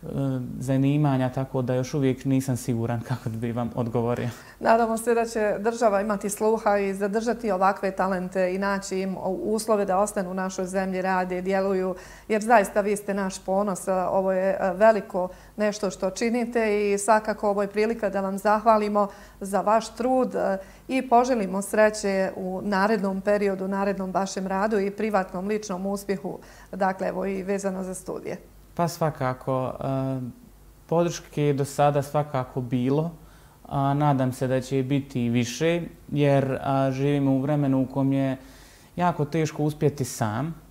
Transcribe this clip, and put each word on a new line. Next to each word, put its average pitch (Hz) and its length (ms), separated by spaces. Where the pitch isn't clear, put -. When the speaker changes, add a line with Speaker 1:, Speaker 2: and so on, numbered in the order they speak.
Speaker 1:
e, - 40
zanimanja, 135 680
tako 131 340
da 127 120
još 127 200
uvijek 131 300
nisam 135 320
siguran 117 480
<laughs> - 40
kako 123 200
bi 113 240
vam 120 220
odgovorio. 120 540
Speaker 2:
Nadamo 226 360
se 226 180
da 226 100
će 214 340
država 220 420
imati 202 300
sluha 220 480
i 196 160
zadržati 220 560
ovakve 190 400
talente 185 640
i 190 40
naći 196 400
im 190 180
uslove 214 420
da 190 140
ostanu 202 320
u 185 40
našoj 190 320
zemlji, 185 360
rade, 185 400
djeluju, 190 520
jer 214 140
zaista 214 380
vi 202 160
ste 202 180
naš 190 300
ponos. 190 440
Ovo 190 440
je, 190 280
e, 185 140
veliko 196 540
nešto 208 340
što 185 200
činite 226 840
i 196 60
svakako 214 500
ovo 202 140
je 196 60
prilika 214 420
da 196 100
vam 190 180
zahvalimo 208 680
za 196 200
vaš 214 340
trud, 247 400
e, 190 240
i 262 200
poželimo 233 540
sreće 208 760
u 185 280
narednom 196 560
periodu, 196 480
narednom 196 420
vašem 190 360
radu 196 340
i 196 100
privatnom, 196 560
ličnom 202 400
uspjehu, 196 520
dakle, 190 360
evo 180 180
i 190 160
vezano 190 400
za 185 120
studije. - 420
Speaker 1:
Pa 170 140
svakako, 131 920
e, 135 400
podrške 170 560
je 147 100
do 139 120
sada 143 380
svakako 143 580
bilo, 131 500
a 139 260
nadam 139 380
se 131 140
da 131 140
će 135 220
biti 127 420
i 120 60
više, 156 520
jer, 139 540
a, 135 280
živimo 139 420
u 131 80
vremenu 139 420
u 127 40
kom 135 260
je 135 240
jako 175 280
teško 156 380
uspjeti 147 420
sam. 120 500